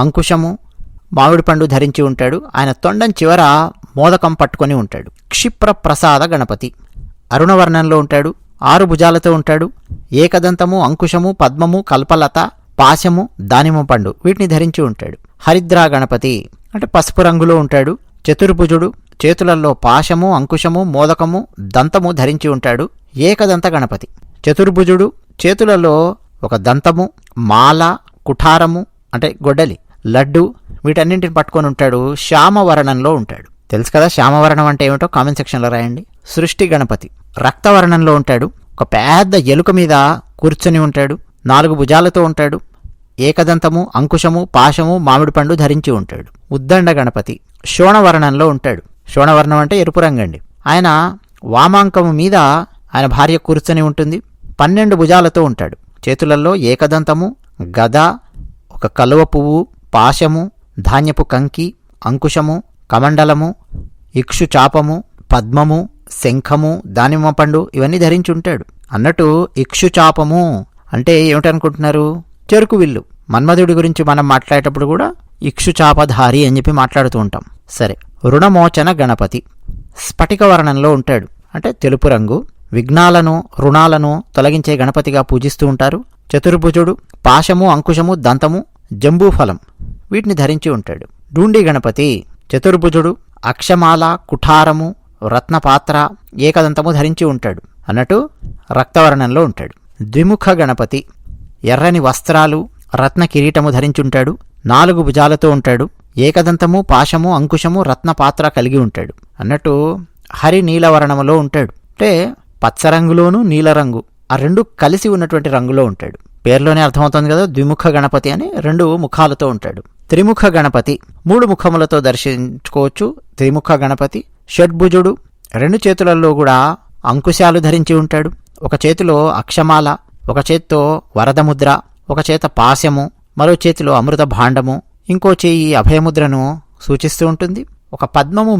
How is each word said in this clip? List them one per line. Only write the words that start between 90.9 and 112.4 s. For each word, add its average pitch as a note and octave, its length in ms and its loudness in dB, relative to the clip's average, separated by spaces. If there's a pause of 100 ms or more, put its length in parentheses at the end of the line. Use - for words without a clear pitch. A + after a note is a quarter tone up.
డూండి G#3+ 340 4
గణపతి C#3 400 -2 (440)
చతుర్భుజుడు, E3 600 0 (380)
అక్షమాల, E3 540 2 (260)
కుఠారము, D#3 580 2 (460)
రత్నపాత్ర, C#3+ 640 0 (500)
ఏకదంతము D#3 520 0
ధరించి D#3 340 -2
ఉంటాడు. A#2 280 -8 (280)
అన్నట్టు B2+ 300 0 (600)
రక్తవర్ణంలో C#3 680 2
ఉంటాడు. - 260 -12 (400)
ద్విముఖ F#3 300 2 (160)
గణపతి C3 400 -2 (720)
ఎర్రని E3 360 2
వస్త్రాలు, D#3 500 0 (440)
రత్న C3+ 200 0 (100)
కిరీటము D3 440 0
ధరించుంటాడు. C3+ 560 -2 (400)
నాలుగు E3+ 340 4
భుజాలతో D3 500 2
ఉంటాడు. B2 280 0 (420)
ఏకదంతము, E3+ 520 0 (140)
పాశము, D#3+ 460 2
అంకుశము, E3 420 -2 (100)
రత్నపాత్ర D3+ 640 -2
కలిగి B2+ 280 0
ఉంటాడు. - 280 -8 (280)
అన్నట్టు C#3+ 320 -4 (680)
హరి F3 280 2
నీలవర్ణములో D3+ 720 2
ఉంటాడు, C#3 300 -4 (200)
అంటే G#3+ 180 0 (520)